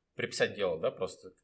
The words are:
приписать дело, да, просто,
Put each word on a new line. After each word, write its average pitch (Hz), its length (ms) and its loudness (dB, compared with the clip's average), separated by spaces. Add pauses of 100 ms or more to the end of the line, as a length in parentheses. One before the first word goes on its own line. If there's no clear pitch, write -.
(160)
приписать 120 400 0
дело, 98 240 2
да, 127 120 2
просто, - 420 -6 (100)